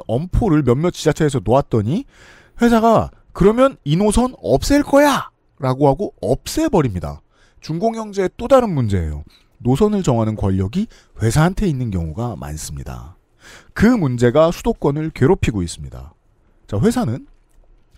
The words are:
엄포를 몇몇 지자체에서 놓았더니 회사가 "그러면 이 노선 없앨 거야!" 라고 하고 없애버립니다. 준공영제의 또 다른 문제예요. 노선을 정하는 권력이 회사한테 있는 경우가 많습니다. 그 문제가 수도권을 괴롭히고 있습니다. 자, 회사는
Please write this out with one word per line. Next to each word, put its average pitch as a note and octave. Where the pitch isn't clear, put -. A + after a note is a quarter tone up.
엄포를 D#3
몇몇 C3+
지자체에서 D3
놓았더니 B2
회사가 A3+
"그러면 A#3+
이 D3
노선 A3
없앨 G3
거야!" C#4
라고 C3+
하고 D#3+
없애버립니다. A#2+
준공영제의 G3
또 A#3
다른 B3
문제예요. F#2
노선을 F#3
정하는 A2+
권력이 G2+
회사한테 D#3
있는 B2+
경우가 F#2
많습니다. C2+
그 -
문제가 D3+
수도권을 D#3
괴롭히고 B2+
있습니다. C#2
자, G#2+
회사는 G3+